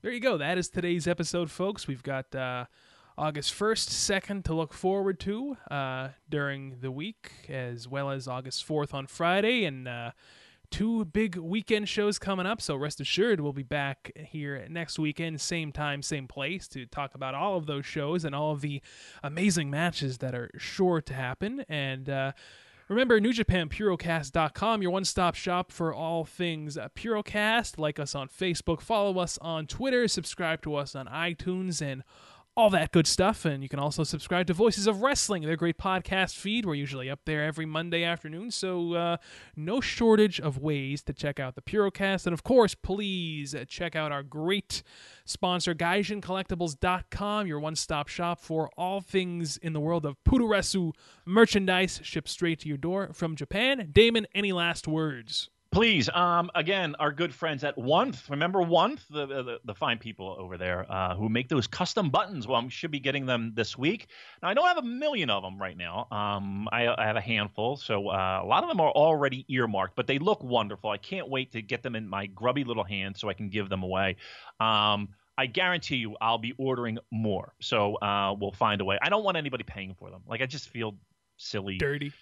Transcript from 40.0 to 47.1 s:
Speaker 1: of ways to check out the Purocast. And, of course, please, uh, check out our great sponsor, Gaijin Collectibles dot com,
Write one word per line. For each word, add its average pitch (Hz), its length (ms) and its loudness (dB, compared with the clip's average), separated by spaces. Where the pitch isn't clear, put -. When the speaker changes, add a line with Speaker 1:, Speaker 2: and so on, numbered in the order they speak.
Speaker 1:
of 139 200 -2
ways 143 460 -2
to 147 100 -4
check 143 260 -4
out 127 140 -4
the - 80 -14
Purocast. 196 640 2
And, 175 80 2
of 156 80 -4
course, 233 320 8
please, 175 800 -4
uh, 131 120 -6
check 170 300 -6
out 156 160 0
our 139 100 -4
great 156 600 -2
sponsor, 180 500 0
Gaijin 185 460 0
Collectibles 175 580 -4
dot 180 300 0
com, 208 380 -2